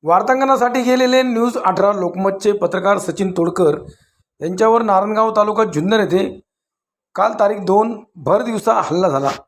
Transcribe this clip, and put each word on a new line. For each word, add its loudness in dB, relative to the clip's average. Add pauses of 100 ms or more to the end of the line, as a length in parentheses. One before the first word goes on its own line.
वार्तांकनासाठी 2
गेलेले 2
न्यूज 0
अठरा 2
लोकमतचे -2
पत्रकार 0
सचिन -4
तोडकर 0 (600)
यांच्यावर 2
नारायणगाव 0
तालुका 2
जुन्नर 0
येथे -2 (760)
काल 0
तारीख 2
दोन 0 (120)
भर 0
दिवसा -2
हल्ला 0
झाला. -2 (180)